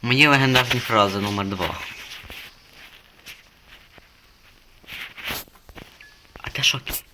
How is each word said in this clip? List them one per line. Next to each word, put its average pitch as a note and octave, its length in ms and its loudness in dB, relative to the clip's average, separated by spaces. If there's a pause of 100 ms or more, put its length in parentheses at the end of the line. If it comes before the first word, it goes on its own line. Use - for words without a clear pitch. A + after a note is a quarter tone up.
Мої B2+ 240 6
легендарні B2+ 540 4
фрази G2+ 380 4
номер G2+ 280 -2
два. F2+ 340 -4 (4000)
А - 100 -12
де - 120 -6
Шокі? - 320 -2 (200)